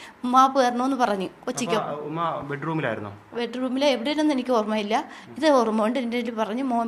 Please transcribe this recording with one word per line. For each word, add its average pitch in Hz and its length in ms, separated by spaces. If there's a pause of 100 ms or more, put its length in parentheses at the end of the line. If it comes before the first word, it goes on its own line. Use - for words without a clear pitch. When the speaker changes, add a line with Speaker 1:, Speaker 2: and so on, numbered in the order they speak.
(340)
Speaker 1:
മാപ്പ് 262 300
തരണമെന്ന്" 247 400
പറഞ്ഞു 202 240 (180)
കൊച്ചിക്ക്. - 340
Speaker 2:
അപ്പൊ, 147 140
ആ, 147 140
ഉമ്മ 156 120 (300)
ബെഡ്റൂമിലായിരുന്നോ? 139 640 (260)
Speaker 1:
ബെഡ്റൂമിൽ 247 480
എവിടെയാണെന്ന് 294 500
എനിക്ക് 247 220
ഓർമ്മയില്ല. 214 380 (420)
ഇത് 285 100 (120)
ഓർമ്മയുണ്ട്. 220 400
എൻ്റെ 233 180
അടുത്ത് 233 240
പറഞ്ഞു, 220 220
മോൻ 233 240